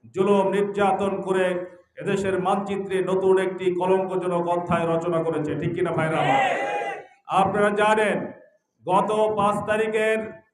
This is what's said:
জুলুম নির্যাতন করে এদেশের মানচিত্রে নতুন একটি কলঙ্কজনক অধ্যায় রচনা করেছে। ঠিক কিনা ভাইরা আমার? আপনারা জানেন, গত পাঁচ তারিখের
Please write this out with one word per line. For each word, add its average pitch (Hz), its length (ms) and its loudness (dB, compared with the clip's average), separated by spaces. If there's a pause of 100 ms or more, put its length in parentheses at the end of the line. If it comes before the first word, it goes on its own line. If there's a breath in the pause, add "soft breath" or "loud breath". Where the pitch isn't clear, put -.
(160)
জুলুম 196 340 0
নির্যাতন 196 720 -2
করে 180 560 -2 (240)
এদেশের 190 400 -2
মানচিত্রে 196 640 -2
নতুন 190 340 2
একটি 185 420 0
কলঙ্কজনক 180 680 0
অধ্যায় 170 460 0
রচনা 165 280 0
করেছে। 151 360 -2
ঠিক 170 160 -2
কিনা 175 160 0
ভাইরা 160 260 0
আমার? - 320 2 (800)
আপনারা 196 420 2
জানেন, 208 640 2 (540)
গত 214 520 2
পাঁচ 202 300 0
তারিখের 220 760 0 (120)